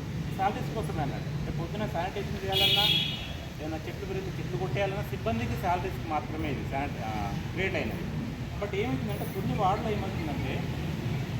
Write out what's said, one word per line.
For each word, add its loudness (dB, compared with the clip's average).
శాలరీస్ 2
కోసమే 0
అన్నట్టు. 0
అంటే 0
పొద్దున 0
శానిటేషన్ -2
చేయాలన్నా, 4
ఏదైనా -2
చెట్లు -4
పెరిగితే -2
చెట్లు -2
కొట్టేయాలన్నా 2
సిబ్బందికి 0
శాలరీస్ 0
మాత్రమే 0
ఇది -2
శానిట-, 0
ఆ, 0
ట్రేడ్ 2
అయినది. 0
But -2
ఏమవుతుందంటే 0
కొన్ని 0
వార్డులో 4
ఏమవుతుందంటే, 0